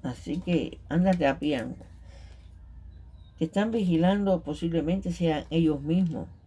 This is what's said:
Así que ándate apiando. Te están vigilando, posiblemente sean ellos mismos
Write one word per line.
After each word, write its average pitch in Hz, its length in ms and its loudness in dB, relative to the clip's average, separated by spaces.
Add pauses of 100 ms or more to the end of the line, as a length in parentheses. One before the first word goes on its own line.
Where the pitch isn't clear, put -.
Así 139 380 -6
que 170 400 -2 (100)
ándate 175 380 4
apiando. 135 580 -2 (1500)
Te - 80 0
están 208 240 0
vigilando, 190 720 2
posiblemente 165 720 -2
sean 170 400 0
ellos 160 300 2
mismos 156 460 0 (200)